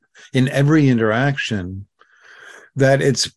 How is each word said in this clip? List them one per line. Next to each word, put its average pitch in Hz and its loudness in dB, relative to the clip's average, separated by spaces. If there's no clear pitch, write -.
in 131 0
every 143 2
interaction, 110 -2
that 135 2
its 135 -2